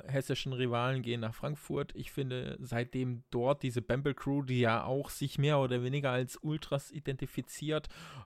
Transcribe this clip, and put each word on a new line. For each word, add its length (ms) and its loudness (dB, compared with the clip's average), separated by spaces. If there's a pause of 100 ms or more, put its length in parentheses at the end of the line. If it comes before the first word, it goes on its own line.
hessischen 440 0
Rivalen 520 0
gehen, 160 -2
nach 160 -2
Frankfurt. 600 -4
Ich 160 -8
finde, 480 -4
seitdem 680 -2
dort 320 2
diese 220 0
Bamble 320 2
Crew, 260 0
die 200 2
ja 220 6
auch 280 -2
sich 260 -4
mehr 220 6
oder 240 2
weniger 260 0
als 280 0
Ultras 520 -2
identifiziert, 960 -4 (380)